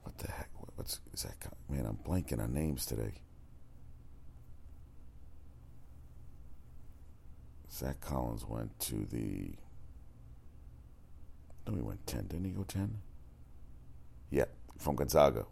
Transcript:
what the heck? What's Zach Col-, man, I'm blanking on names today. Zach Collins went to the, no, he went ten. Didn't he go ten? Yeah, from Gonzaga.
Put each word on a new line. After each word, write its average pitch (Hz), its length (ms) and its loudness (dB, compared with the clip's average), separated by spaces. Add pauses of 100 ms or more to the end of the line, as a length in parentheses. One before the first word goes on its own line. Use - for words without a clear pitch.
what - 140 -6
the - 120 -2
heck? - 200 -4 (260)
What's - 240 -4 (160)
Zach - 240 -4
Col-, - 180 -8 (120)
man, 69 160 4
I'm 53 200 0
blanking 71 380 4
on 58 100 2
names 73 320 4
today. 55 280 0 (4000)
Zach 67 300 0
Collins 60 440 2
went 55 360 -2
to 53 280 2
the, 50 440 2 (2000)
no, 104 100 4
he 76 60 4
went 52 240 0
ten. 53 220 0
Didn't 85 160 0
he 95 80 2
go 98 120 0
ten? 101 340 2 (1300)
Yeah, 67 160 8 (320)
from 73 200 4
Gonzaga. 69 540 10